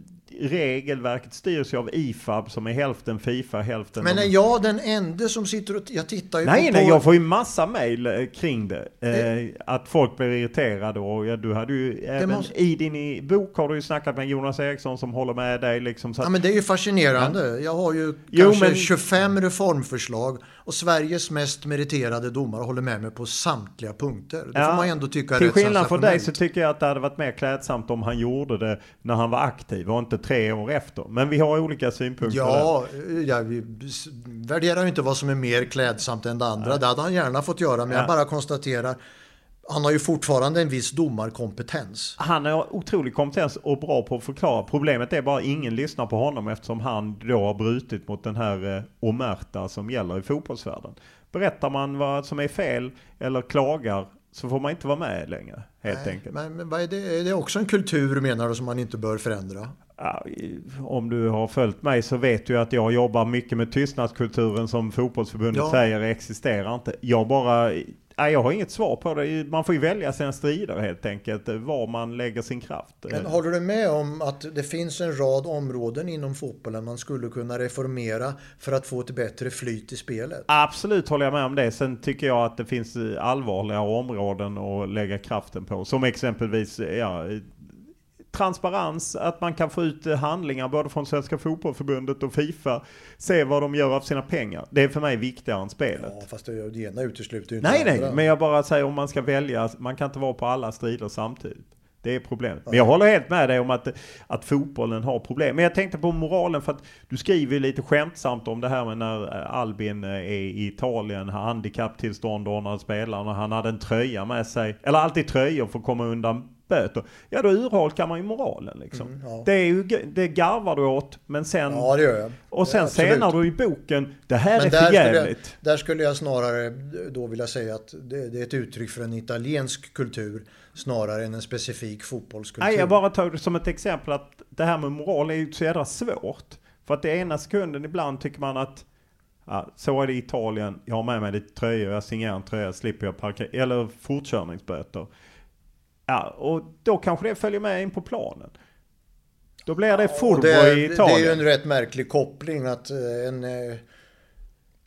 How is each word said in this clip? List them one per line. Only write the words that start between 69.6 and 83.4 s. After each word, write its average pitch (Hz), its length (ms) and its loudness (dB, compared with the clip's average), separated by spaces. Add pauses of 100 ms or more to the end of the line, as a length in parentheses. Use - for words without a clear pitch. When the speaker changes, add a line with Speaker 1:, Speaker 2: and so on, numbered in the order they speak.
Speaker 1:
får 175 120 2
ju 143 60 2
välja 165 320 0
sina 143 180 -4
strider 147 480 -2
helt 90 260 -4
enkelt, 104 440 -6
var 117 380 -4
man 117 300 -6
lägger 120 240 -6
sin 123 200 -8
kraft. - 340 -12 (160)
Speaker 2:
Men 95 140 -4
håller 165 260 0
du 175 80 0
med 202 300 0
om 151 320 -2
att 139 240 -6 (100)
det 147 80 -2
finns 165 380 -6
en 160 160 -4
rad 135 300 2
områden 135 640 -4
inom 143 260 -6
fotbollen 113 500 -8
man 120 120 -10
skulle 123 320 -6
kunna 120 300 -6
reformera 127 720 -4 (260)
för 135 120 -6
att 135 140 0
få 127 160 -6
ett 123 140 -10
bättre 123 340 -4
flyt 117 420 -8
i 127 60 -12
spelet? 123 480 -8
Speaker 1:
Absolut 151 640 2
håller 143 160 2
jag 135 80 2
med 143 120 0
om 131 100 -2
det. 123 160 4
Sen 127 300 -4
tycker 139 260 -2
jag 120 180 4
att 117 120 -4
det 117 80 -6
finns, 117 300 -4
eh, 110 300 -4
allvarliga 107 560 0